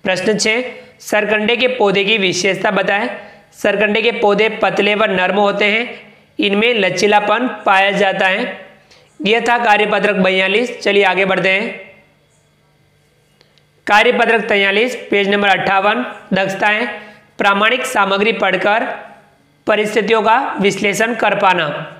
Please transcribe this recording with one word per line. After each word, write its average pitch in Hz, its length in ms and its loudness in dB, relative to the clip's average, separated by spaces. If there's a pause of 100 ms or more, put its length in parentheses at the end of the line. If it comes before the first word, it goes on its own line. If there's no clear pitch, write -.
प्रश्न 190 340 0
छः, 240 340 -2 (280)
सरकंडे 214 560 0
के 220 120 0
पौधे 202 360 0
की 220 140 0
विशेषता 190 520 0
बताएं। 202 400 -2 (420)
सरकंडे 208 500 0
के 233 100 0
पौधे 208 360 2
पतले 208 460 0
व 214 100 0
नर्म 190 320 0
होते 202 280 0
हैं, 220 500 -4 (240)
इनमें 208 360 0
लचीलापन 208 920 0
पाया 196 240 4
जाता 190 360 0
है। 214 400 -4 (600)
यह 220 140 2
था 233 240 0
कार्यपत्रक 208 520 2
बयालीस। 190 640 0
चलिए 202 240 2
आगे 185 200 2
बढ़ते 185 240 0
हैं। 202 460 -4 (1900)
कार्यपत्रक 226 540 4
तैंतालीस, 202 720 0
पेज 202 180 0
नंबर 202 200 0
अट्ठावन। 196 580 0 (260)
दक्षताएं, 202 540 0 (520)
प्रामाणिक 214 480 0
सामग्री 202 460 0
पढ़कर 208 640 -2 (720)
परिस्थितियों 214 560 0
का 220 380 0
विश्लेषण 202 540 0
कर 208 200 0
पाना। 170 640 -2